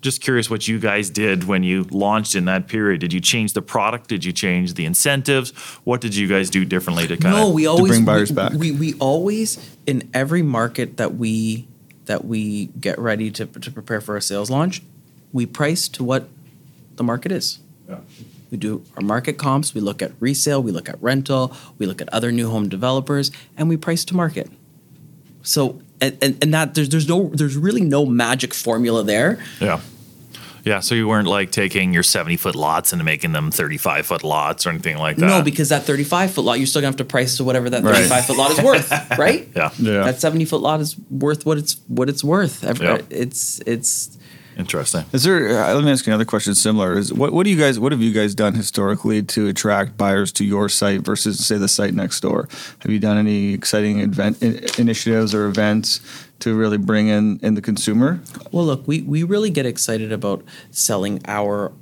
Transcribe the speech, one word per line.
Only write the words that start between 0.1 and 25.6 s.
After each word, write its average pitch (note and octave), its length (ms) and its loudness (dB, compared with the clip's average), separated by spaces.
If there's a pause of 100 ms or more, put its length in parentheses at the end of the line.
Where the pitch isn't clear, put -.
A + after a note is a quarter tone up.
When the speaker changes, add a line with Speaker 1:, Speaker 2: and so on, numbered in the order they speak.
Speaker 1:
curious A#2+ 280 0
what A2 180 -4
you A2+ 120 0
guys G2+ 320 0
did G2 320 0
when F#2 180 0
you F#2 300 0
launched G#2 420 0
in F#2 120 0
that F#2 220 -2
period. G#2 340 0
Did E3+ 120 -2
you F#2 80 0
change A2 320 0
the G#2 80 0
product? A2+ 480 -2
Did F#2+ 160 -2
you F2+ 80 -4
change F2+ 400 0
the F2 120 -4
incentives? C3+ 640 0 (320)
What A#2+ 180 0
did A2+ 140 -4
you G2+ 120 0
guys F#2+ 220 2
do F#2+ 160 2
differently F2+ 420 -2
to E2+ 80 -2
kinda E2 220 2
Speaker 2:
No, G#3+ 120 4
we D#3 160 2
Speaker 3:
To D#3 40 2
Speaker 2:
always, F3+ 220 6
Speaker 3:
bring A3+ 140 6
buyers G#2+ 260 4
Speaker 2:
we, D3 40 0
Speaker 3:
back. F#2+ 180 0
Speaker 2:
we, D#3 180 0
we D3 240 -2
always, F#3+ 640 0 (260)
in C3 300 -2
every C#3+ 260 0
market A#2+ 560 -2
that A2+ 180 -2
we, A2 520 -2 (380)
that - 200 -4
we G#2 400 -4 (140)
get G2 180 -4
ready A2 340 -2
to, G#2+ 140 -8
to - 260 -14
prepare A2 300 -6
for G#2 160 -6
a G2+ 40 -4
sales G2+ 280 -4
launch, D#3+ 320 0 (500)
we B2 140 -2
price D3+ 440 -2
to - 140 -8
what B2+ 240 -2 (680)
the - 80 -4
market B2 280 -2
is. - 280 -6 (280)
Speaker 1:
Yeah. - 120 -16 (520)
Speaker 2:
We A2 60 -8
do G#2 260 -4 (120)
our - 60 -8
market A#2+ 380 -2
comps, C#3+ 340 0
we A2 80 -4
look G2+ 220 -4
at - 160 -6
resale, C#3 420 0
we A2+ 100 -2
look E2+ 160 -6
at - 140 -12
rental, C3 540 0 (240)
we G#2 80 -2
look F#2+ 140 -6
at - 120 -10
other A#2 180 0
new A#2 200 0
home G#2 180 0
developers, C3 640 0 (260)
and D#3+ 100 0
we E3 100 2
price E3+ 280 -2
to F3+ 100 -4
market. E3+ 320 0 (960)
So, - 400 0 (180)